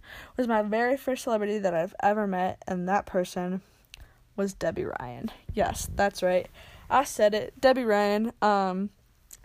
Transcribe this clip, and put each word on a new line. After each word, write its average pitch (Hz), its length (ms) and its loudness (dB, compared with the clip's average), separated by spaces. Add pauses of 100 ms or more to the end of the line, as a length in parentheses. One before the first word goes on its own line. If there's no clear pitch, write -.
(360)
was 247 120 0
my 214 160 4
very 233 340 2
first 262 260 -4
celebrity 214 360 0
that 185 160 0
I've 170 260 -2
ever 208 240 2
met, 185 420 -2
and 180 220 -4
that 202 160 0
person 185 560 -4 (720)
was 196 200 -2
Debbie - 300 -4
Ryan. 123 440 -8 (240)
Yes, - 420 -2
that's 202 280 0
right. 180 240 2 (420)
I 269 140 4
said 214 320 2
it. - 260 -6
Debbie 262 220 6
Ryan. 208 580 2
Um, 196 480 2 (560)